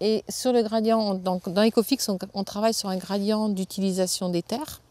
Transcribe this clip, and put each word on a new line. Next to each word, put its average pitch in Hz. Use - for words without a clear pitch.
Et 220
sur -
le 240
gradient, 220
on, 202
donc, 185
dans 190
Ecofix, 226
on, 190
on 196
travaille 214
sur -
un 185
gradient 208
d'utilisation 190
des 175
terres -